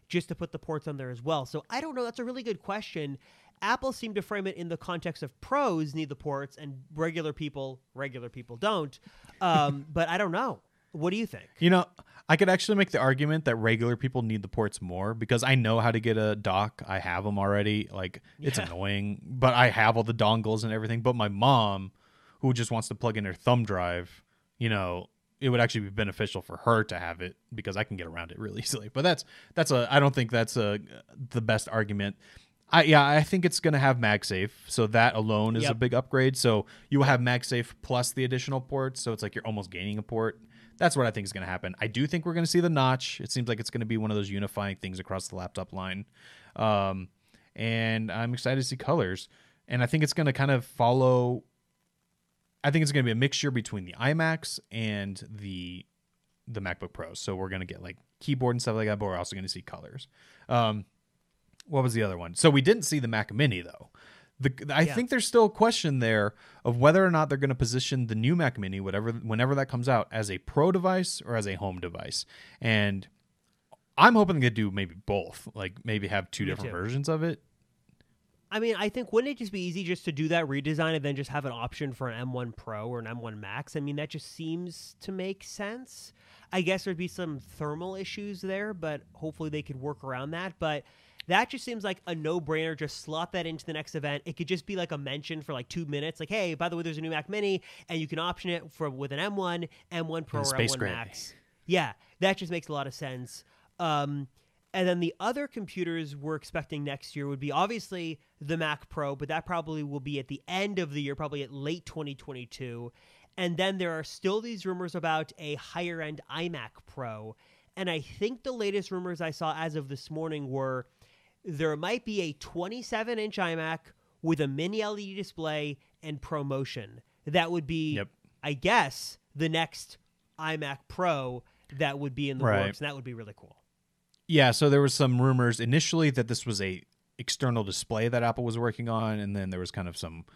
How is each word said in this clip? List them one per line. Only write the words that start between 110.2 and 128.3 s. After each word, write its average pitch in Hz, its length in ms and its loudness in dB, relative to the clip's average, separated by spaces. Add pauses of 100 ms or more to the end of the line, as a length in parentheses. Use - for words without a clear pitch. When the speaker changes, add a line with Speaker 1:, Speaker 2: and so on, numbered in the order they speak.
Speaker 1:
the - 180 -8
end 190 320 -2
of 156 140 -2
the 147 80 -2
year, 139 140 -4
probably 147 280 -6
at - 80 -14
late 147 340 -6
twenty 147 300 -8
twenty-two. 120 760 -12 (460)
And 175 180 -2
then 190 220 0
there 180 200 -2
are 156 60 -6
still 190 380 -2
these 226 240 -8
rumors 185 300 -6
about 160 440 -2
a 151 160 -8
higher-end 165 640 -6 (100)
iMac 151 420 -6 (160)
Pro. 110 480 -12 (420)
And 180 120 -4
I 165 120 -2
think 226 420 -6
the 262 80 -6
latest 202 400 -4
rumors 180 300 -6
I 160 100 -4
saw 156 240 -4
as 160 200 -4
of 147 120 -6
this 139 240 -12
morning 156 380 -6
were 131 380 -4 (580)
there 156 320 -2
might 214 280 -4
be 208 160 -2
a 160 120 -4
twenty-seven 220 840 -6
inch 214 200 -4
iMac 165 420 -2 (420)
with 160 200 2
a 143 60 0
mini 170 340 -2
L 208 180 -4
E 208 80 -10
D 196 80 -12
display 151 640 -6 (260)
and 151 180 -8
ProMotion. 135 760 -6 (280)
That 165 240 2
would 170 160 -2
be, 156 300 -2
Speaker 2:
Yep. 101 140 -4 (340)